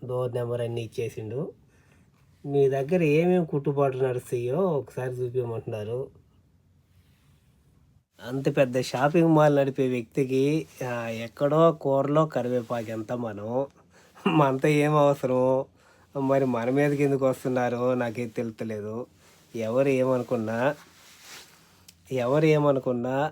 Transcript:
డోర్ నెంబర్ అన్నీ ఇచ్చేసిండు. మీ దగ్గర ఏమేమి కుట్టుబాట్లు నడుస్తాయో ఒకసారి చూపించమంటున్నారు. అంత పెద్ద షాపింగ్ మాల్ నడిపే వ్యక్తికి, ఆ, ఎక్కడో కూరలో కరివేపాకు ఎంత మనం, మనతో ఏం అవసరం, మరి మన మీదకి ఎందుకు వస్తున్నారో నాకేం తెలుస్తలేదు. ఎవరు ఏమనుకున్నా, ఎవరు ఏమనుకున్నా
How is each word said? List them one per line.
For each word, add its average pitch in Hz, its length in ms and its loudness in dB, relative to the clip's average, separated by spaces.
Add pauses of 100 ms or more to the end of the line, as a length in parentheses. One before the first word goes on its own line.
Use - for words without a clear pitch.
డోర్ 123 300 -4
నెంబర్ 120 260 -4
అన్నీ 117 200 -4
ఇచ్చేసిండు. 113 720 -8 (920)
మీ 139 240 4
దగ్గర 139 340 0
ఏమేమి 165 420 4
కుట్టుబాట్లు 139 600 0
నడుస్తాయో 123 500 -4
ఒకసారి 135 540 -2
చూపించమంటున్నారు. 120 1120 -6 (2000)
అంత 135 320 -4
పెద్ద 131 240 2
షాపింగ్ 156 540 2
మాల్ 151 200 6
నడిపే 139 320 0
వ్యక్తికి, 131 800 -2 (200)
ఆ, 120 200 -6
ఎక్కడో 143 640 2
కూరలో 143 540 2
కరివేపాకు 120 680 -4
ఎంత 110 220 -8
మనం, 117 520 -4 (600)
మనతో 147 400 4
ఏం 151 280 2
అవసరం, 131 680 2 (640)
మరి 135 180 2
మన 120 240 0
మీదకి 143 340 2
ఎందుకు 135 220 2
వస్తున్నారో 127 680 0
నాకేం 120 340 -4
తెలుస్తలేదు. 110 800 -8 (500)
ఎవరు 117 320 0
ఏమనుకున్నా, 127 880 0 (1400)
ఎవరు 131 340 2
ఏమనుకున్నా 135 880 2